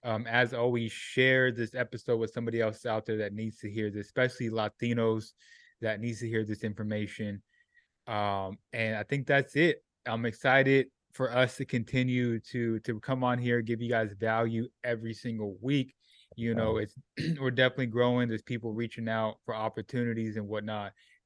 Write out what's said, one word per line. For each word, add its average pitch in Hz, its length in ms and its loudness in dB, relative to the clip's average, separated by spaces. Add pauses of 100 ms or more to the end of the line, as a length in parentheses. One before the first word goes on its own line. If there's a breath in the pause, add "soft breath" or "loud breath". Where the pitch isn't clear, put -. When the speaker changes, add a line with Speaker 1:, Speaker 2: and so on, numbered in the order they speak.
Speaker 1:
Um, 117 220 -2
as 120 280 4
always, 120 380 0
share 131 600 4
this 113 220 -4
episode 120 440 -2
with 113 140 -2
somebody 117 280 -2
else 110 260 -2
out 110 200 -2
there 110 120 -2
that 104 160 -4
needs 110 240 -6
to 107 120 -10
hear 107 200 -2
this, 101 160 -8
especially 127 440 0
Latinos 113 840 0 (480 loud breath)
that 110 200 -2
needs 113 200 -6
to 117 80 -6
hear 110 160 0
this 107 200 -6
information. 104 800 -6 (640 soft breath)
Um, 101 520 -2 (140)
and 110 240 -2
I 107 80 -4
think 139 220 -2
that's 139 300 2
it. 160 280 4 (220)
I'm 117 200 -2
excited 135 600 4 (240)
for 127 200 -2
us 127 240 2
to 139 100 -6
continue 123 760 0
to, 113 400 -2
to 110 200 -6
come 131 240 -2
on 123 140 2
here, 120 240 2
give 113 200 -2
you 120 80 -2
guys 110 280 2
value 113 500 0 (160)
every 113 300 -4
single 107 460 -6
week. 131 340 0 (420 soft breath)
You 117 180 -2
know, 110 220 2
Speaker 2:
Right. 107 120 -2 (280)
Speaker 1:
it's, 156 220 -2
<clears throat> - 20 -6
we're 131 100 0
definitely 127 380 2
growing. 120 400 2
There's 110 140 -4
people 117 300 -6
reaching 113 360 -6
out 110 360 -2
for 117 100 -6
opportunities 110 840 -4
and 104 120 -6
whatnot. 104 440 -6 (340 soft breath)